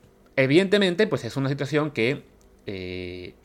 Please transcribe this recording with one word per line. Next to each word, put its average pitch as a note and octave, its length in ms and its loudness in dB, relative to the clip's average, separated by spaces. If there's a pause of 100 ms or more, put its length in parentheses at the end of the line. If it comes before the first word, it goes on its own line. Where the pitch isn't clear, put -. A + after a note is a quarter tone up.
(340)
evidentemente, F#3 720 4
pues C3+ 200 -2
es A2 100 -8
una C3+ 140 0
situación D3 400 -2
que... C3 320 0 (420)
Eh, F2+ 720 -10 (100)